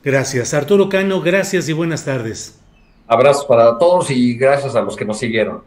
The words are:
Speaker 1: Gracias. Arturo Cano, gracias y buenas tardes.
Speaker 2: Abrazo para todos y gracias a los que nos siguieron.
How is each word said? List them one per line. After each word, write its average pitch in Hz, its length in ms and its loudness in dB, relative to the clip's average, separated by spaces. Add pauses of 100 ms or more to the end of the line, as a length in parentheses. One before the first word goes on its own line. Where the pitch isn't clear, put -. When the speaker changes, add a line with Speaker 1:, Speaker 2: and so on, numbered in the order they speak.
Speaker 1:
Gracias. 135 500 -2
Arturo 190 340 2
Cano, 190 340 -2
gracias 180 460 -2
y 160 60 -4
buenas 160 320 -4
tardes. 117 540 -8 (480)
Speaker 2:
Abrazo 131 400 4
para 117 300 4
todos 175 320 2
y 123 260 0
gracias 135 400 0
a 107 60 2
los 101 140 -6
que - 100 -8
nos 104 140 -6
siguieron. 110 480 -4